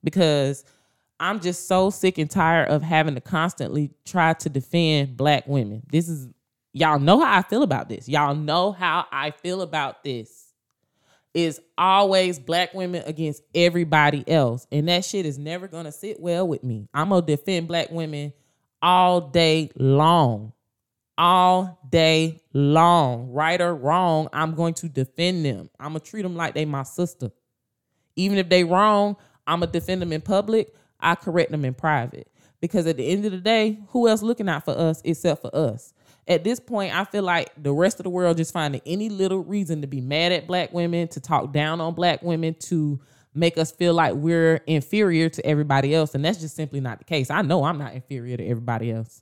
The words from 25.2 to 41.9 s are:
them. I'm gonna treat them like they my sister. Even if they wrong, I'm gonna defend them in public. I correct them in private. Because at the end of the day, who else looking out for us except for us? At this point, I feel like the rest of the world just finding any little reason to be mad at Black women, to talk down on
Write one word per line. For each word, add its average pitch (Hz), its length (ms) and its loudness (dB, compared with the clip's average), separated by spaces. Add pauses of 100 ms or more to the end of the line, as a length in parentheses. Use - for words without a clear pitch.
them. 98 240 -6 (100)
I'm 143 120 -10
gonna 156 100 -8
treat 214 220 -10
them 180 120 -6
like 170 200 -6
they 151 100 -2
my 139 180 -6
sister. 139 480 -6 (840)
Even 196 200 0
if 180 120 -2
they 180 160 4
wrong, 202 500 2 (320)
I'm 170 140 0
gonna 165 100 -2
defend 180 300 -4
them 170 100 -4
in 156 80 -4
public. 202 540 0 (260)
I 165 160 2
correct 170 360 0
them 151 120 -4
in 127 100 -2
private. 135 560 -2 (300)
Because 170 280 0
at 160 100 0
the 123 100 -4
end 202 180 -2
of 208 60 -2
the 185 60 -8
day, 214 420 0 (100)
who 240 180 2
else 220 160 4
looking 220 260 -2
out 151 160 -2
for 156 60 -2
us 160 340 0
except 151 360 -2
for - 140 -10
us? 120 380 -2 (340)
At 170 160 2
this 240 160 -2
point, 202 340 -6
I 185 120 -2
feel 202 180 -4
like 175 280 -2 (100)
the 143 100 -2
rest 156 280 2
of 190 60 -10
the 185 40 -4
world 175 280 2
just 165 140 -2
finding 147 340 -4
any 208 240 -4
little 190 300 -2
reason 165 420 -4
to 143 60 -8
be 135 140 -6
mad 151 300 0
at 160 160 -2
Black 180 260 -2
women, 170 360 -2
to - 120 -12
talk 147 320 -2
down 156 260 0
on 165 140 -4